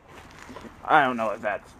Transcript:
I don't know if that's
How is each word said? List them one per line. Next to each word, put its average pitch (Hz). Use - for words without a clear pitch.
I 147
don't 127
know 110
if 104
that's 101